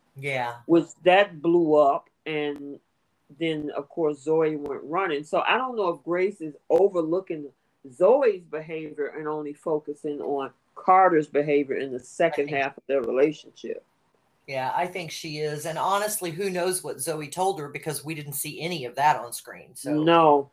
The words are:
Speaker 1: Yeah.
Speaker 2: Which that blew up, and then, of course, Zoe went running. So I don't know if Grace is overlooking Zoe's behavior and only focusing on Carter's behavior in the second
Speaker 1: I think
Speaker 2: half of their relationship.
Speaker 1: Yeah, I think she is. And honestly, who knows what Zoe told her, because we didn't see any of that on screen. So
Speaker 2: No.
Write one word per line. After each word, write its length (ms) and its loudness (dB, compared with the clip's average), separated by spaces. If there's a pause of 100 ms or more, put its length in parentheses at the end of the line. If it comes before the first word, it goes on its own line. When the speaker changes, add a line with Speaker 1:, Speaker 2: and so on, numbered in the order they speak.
(160)
Speaker 1:
Yeah. 420 -4 (100)
Speaker 2:
Which 200 4 (160)
that 380 4
blew 340 2
up, 340 4 (160)
and 540 -6 (600)
then, 320 -4
of 180 -8
course, 300 -2
Zoe 360 0
went 280 -8
running. 400 -4
So 180 -2
I 160 0
don't 180 -4
know 140 0
if 140 -4
Grace 380 -2
is 140 -10 (140)
overlooking 840 0 (400)
Zoe's 520 4
behavior 640 -8
and 200 -8
only 260 -6
focusing 680 -6
on 300 -4 (240)
Carter's 520 6
behavior 500 2
in 160 -4
the 60 -6
second 460 0
Speaker 1:
I 60 -8
think 120 -4
Speaker 2:
half 140 -6
of 100 -20
their 140 0
relationship. 840 -2 (640)
Speaker 1:
Yeah, 280 -4
I 120 -2
think 240 -10
she 280 -10
is. 260 -6
And 120 -6
honestly, 540 -2
who 180 -4
knows 340 -2
what 160 -8
Zoe 300 -6
told 300 -2
her, 100 -8
because 340 -8
we 120 -8
didn't 180 -10
see 260 -8
any 260 -6
of 100 -10
that 240 4
on 140 -10
screen. 420 -16
So 280 -2
Speaker 2:
No. 500 6